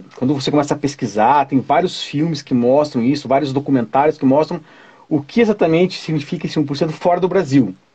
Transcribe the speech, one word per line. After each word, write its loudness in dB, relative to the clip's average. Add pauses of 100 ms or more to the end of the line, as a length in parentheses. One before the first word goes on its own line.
(160)
quando 0
você -4
começa 0
a -6
pesquisar, 0
tem 0
vários -2
filmes -4
que -8
mostram 2
isso, -2
vários 0
documentários 0
que -2
mostram 2 (480)
o -2
que 0
exatamente 2
significa -6
esse -8
um 0
por -6
cento -2
fora 0
do 0
Brasil, 2 (200)